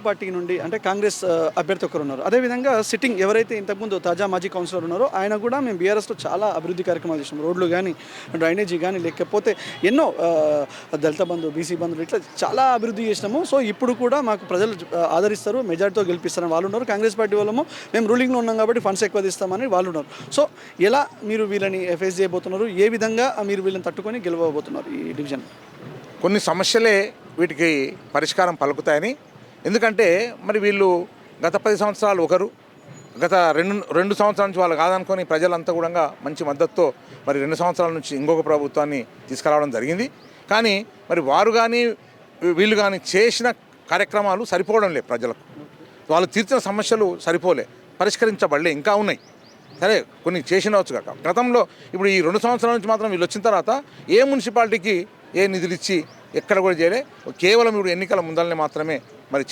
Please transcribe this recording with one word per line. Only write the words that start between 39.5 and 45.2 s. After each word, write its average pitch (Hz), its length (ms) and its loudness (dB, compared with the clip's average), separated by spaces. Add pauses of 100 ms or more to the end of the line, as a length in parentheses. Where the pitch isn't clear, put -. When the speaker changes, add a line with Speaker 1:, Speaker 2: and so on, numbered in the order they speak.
Speaker 2:
జరిగింది. 160 400 -2 (380)
కానీ 208 360 2 (260)
మరి 170 100 0
వారు 160 300 4
కానీ 233 340 2 (580)
వీళ్ళు 180 320 4
కానీ 196 260 0 (140)
చేసిన 233 360 4 (400)
కార్యక్రమాలు 202 540 0
సరిపోవడం 190 480 0
లేదు 131 140 -4
ప్రజలకు, 120 580 -6 (440)